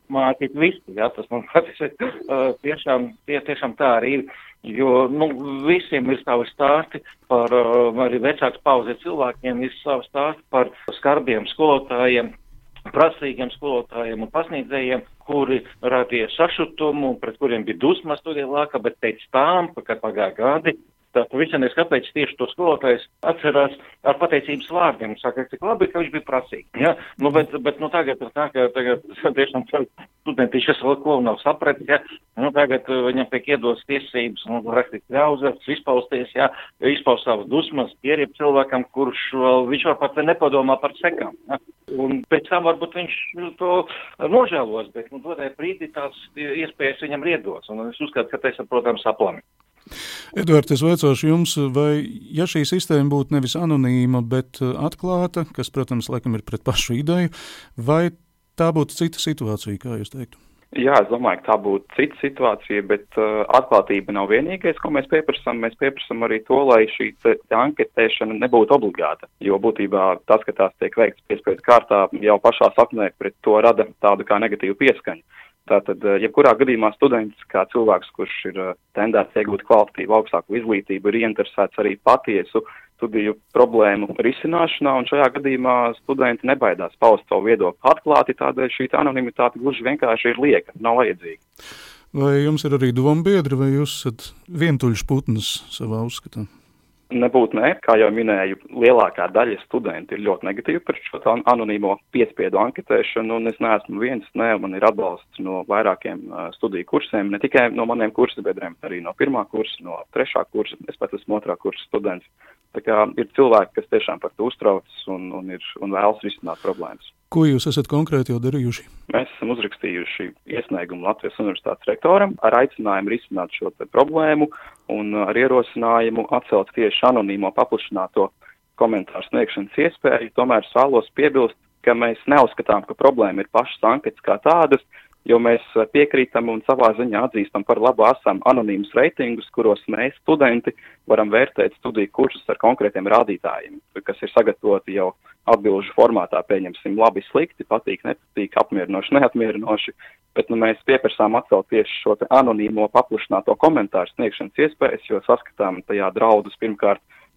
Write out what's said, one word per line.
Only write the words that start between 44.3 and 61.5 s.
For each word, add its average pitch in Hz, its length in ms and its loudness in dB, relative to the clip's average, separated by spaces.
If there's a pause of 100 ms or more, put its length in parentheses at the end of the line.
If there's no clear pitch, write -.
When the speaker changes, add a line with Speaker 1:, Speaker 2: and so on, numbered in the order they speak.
Speaker 1:
bet, 113 200 -12
nu, 135 100 -16
dotajā 143 340 -10
brīdī 165 360 -10
tās 143 240 -10 (160)
iespējas 147 720 -6
viņam 143 200 -10
ir 170 120 0
iedotas. 98 360 -10
Un 113 140 -8
es 120 160 -12
uzskatu, 139 300 -6
ka 127 100 -8
tas 127 160 -4
ir, 123 100 -12
protams, 117 380 -2
aplami. 98 380 -2 (880)
Speaker 2:
Eduard, 160 420 4
es 131 80 0
vaicāšu 156 480 2
jums, 165 240 2 (200)
vai, 147 260 2 (340)
ja 170 160 -2
šī 151 160 -2
sistēma 151 460 0
būtu 143 240 0
nevis 127 220 -2
anonīma, 127 680 0
bet, 127 360 -4
uh, 127 120 -2 (140)
atklāta, 180 640 -4
kas, 127 180 -8
protams, 127 400 -4
laikam 120 240 -4
ir 107 100 -8
pret - 200 -10
pašu 120 320 -2
ideju, 170 320 0 (460)
vai 156 340 0 (480)
tā 165 160 2
būtu 147 240 -2
cita 165 240 -4
situācija, 110 580 -6
kā 117 200 -10
jūs 104 120 -12
teiktu? 131 280 -16 (360)
Speaker 3:
Jā, 135 220 2
es 101 100 4
domāju, 117 320 -2
ka 110 120 0